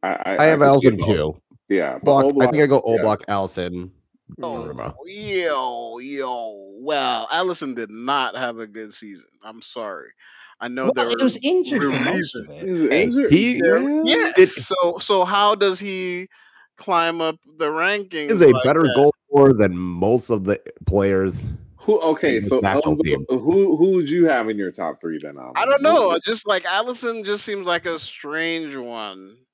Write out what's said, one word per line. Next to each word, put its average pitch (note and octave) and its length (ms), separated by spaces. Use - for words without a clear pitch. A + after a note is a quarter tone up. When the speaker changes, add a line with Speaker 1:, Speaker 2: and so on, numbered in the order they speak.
Speaker 1:
I, F2+ 60
I, G2 340
Speaker 2:
I - 40
have D#3 140
Speaker 1:
I C#3 80
could C#3 120
see C3 80
Speaker 2:
Alisson G#2 100
Speaker 1:
both. F2+ 80
Speaker 2:
two. D#2 340
Speaker 1:
Yeah, D#2 360
but C#3 220
Speaker 2:
Oblak, C#3 180
I B2+ 80
think D3+ 120
I D3 40
Speaker 1:
Oblak, - 20
Speaker 2:
go C3+ 160
Speaker 1:
yeah. A2+ 160
Speaker 2:
Oblak, G#2+ 240
Alisson, F#2 640
Speaker 1:
Mm. - 40
Speaker 2:
Donnarumma. A#2+ 240
Speaker 3:
Oh, - 60
yo, D3+ 920
yo. A#2+ 800
Well, B2+ 480
Alisson D#3+ 480
did A2+ 160
not B2 440
have A#2+ 220
a A2+ 80
good G#2+ 280
season. G2+ 340
I'm A2 180
sorry. F#2+ 480
I A#2 80
know B2+ 180
Speaker 4:
Well, B3+ 100
Speaker 3:
there A#3+ 140
Speaker 4:
he A#3+ 60
Speaker 3:
were A#3+ 80
Speaker 4:
was C4 200
injured C#4+ 400
for C#3 80
most C#3 440
of A2+ 120
Speaker 3:
reasons. - 160
Speaker 4:
it. F#3+ 40
Speaker 1:
He's E3+ 220
Speaker 2:
Hey, D#3 140
Speaker 1:
injured? A#3+ 280
Speaker 2:
he A#3 320
Speaker 1:
Yeah. C#4 400
Speaker 3:
Yes. G#4+ 320
Speaker 2:
did F#3 140
Speaker 3:
So, F3 500
so G3 260
how G#3 280
does G3 260
he F#3 480
climb E3 460
up D#3+ 140
the D#3 120
rankings F3 600
Speaker 2:
is G3 100
a D#3+ 60
Speaker 3:
like B2+ 160
Speaker 2:
better D3 200
Speaker 3:
that? C3 120
Speaker 2:
goal C#3+ 180
scorer C#3 240
than G2 240
most F2+ 540
of G#2 140
the G2+ 140
players F#2+ 580
Speaker 1:
Who? G#3+ 240
Okay, D#3 360
Speaker 2:
in G#2+ 40
this G2+ 80
Speaker 1:
so C3 120
Speaker 2:
national G2 320
Speaker 1:
of D3 60
the, D#3 120
Speaker 2:
team. C#3 180
Speaker 1:
who, D#3 480
who F3+ 140
would F3 180
you E3+ 180
have A#2+ 220
in G#2+ 80
your F#2+ 140
top D#2+ 300
three D#2+ 200
then, D2 160
Speaker 3:
I C2+ 40
Speaker 1:
Alan? B1+ 120
Speaker 3:
don't C#4 80
Speaker 1:
Who C#4 60
Speaker 3:
know. D4 240
Speaker 1:
would E3+ 80
Speaker 3:
I E3 100
just, G#3+ 220
like, F#3+ 160
Alisson A3+ 600
just G3+ 200
seems G3+ 240
like F3 180
a E3 140
strange D#3+ 760
one. G#2+ 640